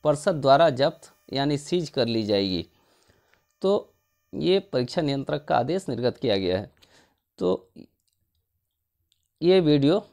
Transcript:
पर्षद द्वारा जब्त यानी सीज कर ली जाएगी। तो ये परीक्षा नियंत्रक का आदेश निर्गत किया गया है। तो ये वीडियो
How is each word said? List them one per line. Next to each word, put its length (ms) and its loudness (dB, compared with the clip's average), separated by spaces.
पर्षद 320 0
द्वारा 360 4
जब्त 380 -4
यानी 260 -2
सीज 300 -4
कर 180 -2
ली 180 -2
जाएगी। 420 0
तो 300 0
ये 260 0
परीक्षा 300 -2
नियंत्रक 420 -4
का 120 -2
आदेश 320 -2
निर्गत 280 -4
किया 200 -2
गया 220 -2
है। 120 -10
तो 300 -4
ये 200 4
वीडियो 520 2